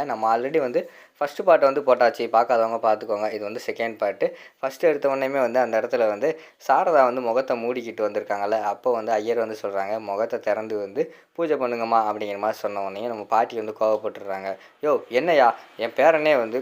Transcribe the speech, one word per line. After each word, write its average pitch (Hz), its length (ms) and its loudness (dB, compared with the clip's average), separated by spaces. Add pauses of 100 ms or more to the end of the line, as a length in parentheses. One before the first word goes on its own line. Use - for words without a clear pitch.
நம்ம 110 240 -2
already 131 300 0
வந்து 135 220 -2 (320)
ஃபர்ஸ்ட் - 300 -6
பார்ட் 165 220 6
வந்து 139 160 2
போட்டாச்சு, 123 460 4
பார்க்காதவங்க 113 540 2
பார்த்துக்கோங்க. 107 500 0
இது 104 120 -8
வந்து 110 180 -8
செகண்ட் 113 360 -6
பார்ட். 101 260 -2 (320)
ஃபர்ஸ்ட் 135 300 -4
எடுத்த 143 220 2
உடனேயுமே 135 320 0
வந்து 123 200 2
அந்த 113 180 0
இடத்துல 117 300 0
வந்து 107 220 0 (320)
சாரதா 156 420 4
வந்து 127 180 2
முகத்தை 123 360 0
மூடிக்கிட்டு 117 460 -6
வந்திருக்காங்கல்ல, 104 600 -2
அப்போ 104 260 -2
வந்து 113 200 -2
ஐயர் 113 320 0
வந்து 110 160 -6
சொல்றாங்க, 98 420 -4
"முகத்தை 107 380 -4
திறந்து 107 380 -2
வந்து 104 240 -6 (320)
பூஜை 156 220 -2
பண்ணுங்கம்மா" 117 480 0
அப்படிங்கிற 104 360 -4
மாதிரி 107 200 -2
சொன்ன 101 220 -4
உடனே 98 260 -6
நம்ம 107 180 -8
பாட்டி 117 300 0
வந்து 107 200 -6
கோவப்பட்டுடுறாங்க. 104 720 -2 (300)
"யோ, 147 140 0 (180)
என்னய்யா, 139 360 4 (300)
என் 113 160 -4
பேரனே 151 420 4
வந்து 117 260 0